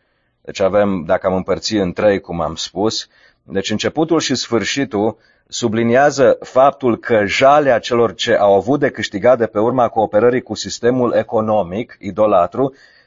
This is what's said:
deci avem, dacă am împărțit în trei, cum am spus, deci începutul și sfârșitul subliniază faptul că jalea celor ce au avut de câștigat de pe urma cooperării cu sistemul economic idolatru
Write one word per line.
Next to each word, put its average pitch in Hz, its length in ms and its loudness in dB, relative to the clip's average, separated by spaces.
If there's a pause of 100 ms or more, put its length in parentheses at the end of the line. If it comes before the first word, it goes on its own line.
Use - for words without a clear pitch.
(400)
deci - 200 -10
avem, 98 460 0
dacă 92 200 -2
am 92 80 0
împărțit 95 460 -4
în 90 120 -2
trei, 101 280 0
cum 85 200 -8
am 80 140 -4
spus, - 540 -6 (340)
deci 95 280 -6
începutul 151 500 -2
și - 140 -2
sfârșitul 110 840 -4 (320)
subliniază 120 920 2
faptul 127 580 0
că 110 260 0
jalea 135 540 2
celor 117 360 0
ce 113 200 -2
au 101 200 4
avut 107 260 0
de 139 100 0
câștigat 113 480 0
de 113 80 0
pe 107 120 -6
urma 120 300 0
cooperării 120 540 0
cu 107 120 -10
sistemul 120 580 -2
economic 107 880 -2
idolatru 95 720 0 (320)